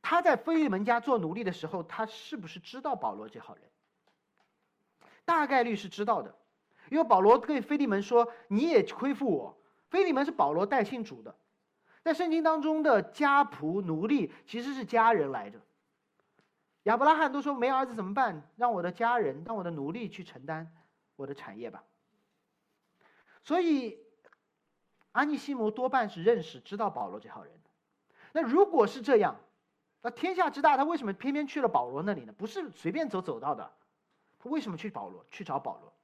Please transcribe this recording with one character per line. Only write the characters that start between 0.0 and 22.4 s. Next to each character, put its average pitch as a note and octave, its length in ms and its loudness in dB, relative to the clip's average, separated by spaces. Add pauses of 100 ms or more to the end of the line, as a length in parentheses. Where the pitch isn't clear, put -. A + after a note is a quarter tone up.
他 F4 220 2
在 E4+ 120 6
腓 E4 220 -2
利 D4+ 120 2
门 G3 160 0
家 A#3 140 2
做 A#3+ 200 2
奴 D#3+ 160 -2
隶 F#3 100 -8
的 F#3 80 -2
时 E3 140 -10
候， E3+ 160 -6
他 A3 240 -6
是 - 300 -14
不 F3+ 120 -12
是 - 100 -16
知 B3 220 -16
道 C4+ 160 -4
保 A2 180 -6
罗 G#2+ 140 -14
这 G#2 100 -18
号 - 160 -18
人？ - 100 -20 (1600)
大 D#4+ 200 4
概 C4 160 4
率 A#3 140 0
是 G3+ 120 -8
知 G3+ 160 -6
道 G3+ 180 0
的， - 120 -14 (560)
因 C#4 80 0
为 D#4+ 60 4
保 F#3+ 160 6
罗 A3 180 8
对 C#4 220 -2
腓 D4 160 -4
利 C#4 100 0
门 G3+ 160 0
说 A#3 300 4 (160)
：“你 G#3 140 2
也 D4+ 200 6
亏 C4+ 320 -4
负 B3 160 -2
我。” C3 260 -4 (340)
腓 F#4 140 2
利 F4 80 0
门 C#4 120 2
是 C#4 80 -6
保 - 200 2
罗 F3+ 140 0
带 B3+ 160 2
信 A#3 220 -4
主 A#2 180 -16
的， G#2+ 120 -20 (680)
在 E4 100 0
圣 E4 180 0
经 D#4+ 120 0
当 D#4+ 180 2
中 D#4 220 0
的 B3+ 180 6
家 C#4+ 440 2
仆、 F3+ 360 -4
奴 E3+ 280 -2
隶 A3+ 240 0 (120)
其 A#3 160 -10
实 C4+ 140 -8
是 C4 100 -8
家 A3+ 280 4
人 D3+ 180 2
来 A2 180 -8
着。 A2 120 -20 (1200)
亚 A3 140 2
伯 C4 100 4
拉 D#4 80 8
罕 D#4 160 2
都 C#4 100 -4
说 C#4+ 140 -4
：“没 B3 160 0
儿 C4 160 0
子 B3 80 -12
怎 A3+ 100 -6
么 F#3 80 -6
办？ G3+ 300 -2 (140)
让 A#3+ 160 0
我 F3+ 100 -2
的 F3 80 -2
家 A#3 260 0
人、 D#3 300 -2
让 A3+ 80 -8
我 G3+ 80 -6
的 F3 80 -6
奴 D3+ 220 -6
隶 A3 160 -8
去 F#3 160 -14
承 B2+ 200 -20
担 D#3+ 240 -10 (460)
我 C#3 100 -12
的 C#3 80 -10
产 G#2+ 240 -14
业 A2+ 140 -12
吧。” G2+ 140 -20 (1600)